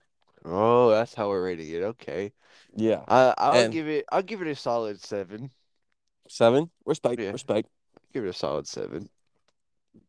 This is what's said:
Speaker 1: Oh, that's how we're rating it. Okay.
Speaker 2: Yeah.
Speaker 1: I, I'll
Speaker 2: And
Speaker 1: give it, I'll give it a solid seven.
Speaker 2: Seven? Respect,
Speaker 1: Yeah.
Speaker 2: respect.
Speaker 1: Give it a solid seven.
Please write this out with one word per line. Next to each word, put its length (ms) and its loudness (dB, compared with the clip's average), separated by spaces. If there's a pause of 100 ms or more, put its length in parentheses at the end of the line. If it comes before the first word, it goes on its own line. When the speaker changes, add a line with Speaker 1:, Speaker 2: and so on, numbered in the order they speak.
(440)
Speaker 1:
Oh, 460 4
that's 240 2
how 140 -4
we're 160 -2
rating 260 -6
it. 120 -6
Okay. 500 -8 (440)
Speaker 2:
Yeah. 320 0
Speaker 1:
I, 300 6
I'll 260 4
Speaker 2:
And 20 0
Speaker 1:
give 220 -4
it, 240 -4
I'll 100 0
give 200 -10
it 60 -6
a 80 -4
solid 440 -4
seven. 520 -10 (760)
Speaker 2:
Seven? 420 4 (140)
Respect, 380 -2
Speaker 1:
Yeah. 100 -4
Speaker 2:
respect. 360 -4 (440)
Speaker 1:
Give 120 -4
it 40 -4
a 40 -4
solid 340 -4
seven. 420 -10 (1000)